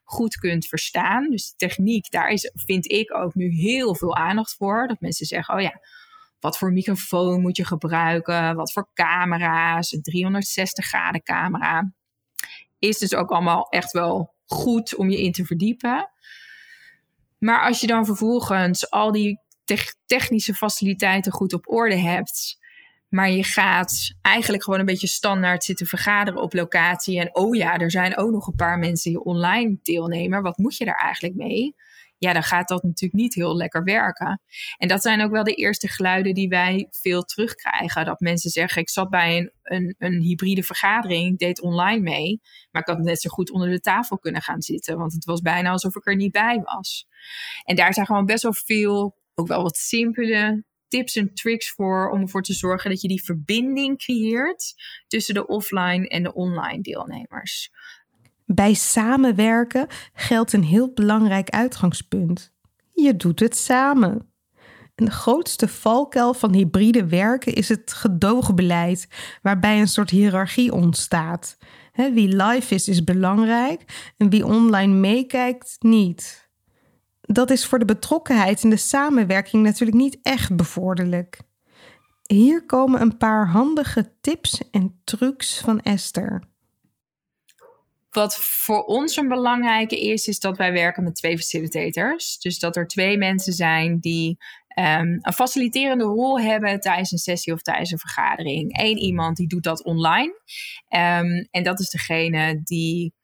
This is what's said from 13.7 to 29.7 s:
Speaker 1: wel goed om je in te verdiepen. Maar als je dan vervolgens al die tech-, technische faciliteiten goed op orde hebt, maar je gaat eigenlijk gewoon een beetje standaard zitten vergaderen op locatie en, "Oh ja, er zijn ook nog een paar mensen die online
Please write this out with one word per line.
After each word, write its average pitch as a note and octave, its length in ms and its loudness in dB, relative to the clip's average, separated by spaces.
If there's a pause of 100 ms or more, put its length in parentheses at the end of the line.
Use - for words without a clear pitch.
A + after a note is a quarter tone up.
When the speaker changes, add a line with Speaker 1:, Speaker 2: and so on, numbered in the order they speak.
Speaker 1:
wel E3+ 420 -2 (120)
goed A3+ 500 -2
om F#3+ 140 0
je G3 120 0
in F#3 100 0
te F3 140 -4
verdiepen. A#3+ 640 -2 (1300)
Maar A3+ 280 2
als A#3+ 160 0
je A3+ 60 -2
dan A3+ 180 2
vervolgens G3+ 840 0
al G#3+ 220 2
die G#3 280 0 (240)
tech-, - 320 -2 (100)
technische A3+ 480 0
faciliteiten G3 760 0
goed F#3 220 -2
op F3 160 -8
orde A3+ 280 2
hebt, F3 600 -4 (500)
maar F#3+ 220 2
je F#3 120 2
gaat F#3 800 0
eigenlijk G#3 420 2
gewoon F#3+ 160 -2
een F#3+ 60 0
beetje F#3 220 -2
standaard F#3 560 0
zitten F3+ 220 -6
vergaderen G3+ 560 -2
op F3+ 120 -4
locatie F3 640 0
en, F3 160 -4
"Oh G#3 200 2
ja, F3 220 0
er E3 140 0
zijn F#3 260 0
ook G#3+ 140 0
nog A3 160 -2
een E3+ 80 -6
paar F3 240 0
mensen E3+ 320 -2
die E3+ 120 -4
online F#3+ 580 0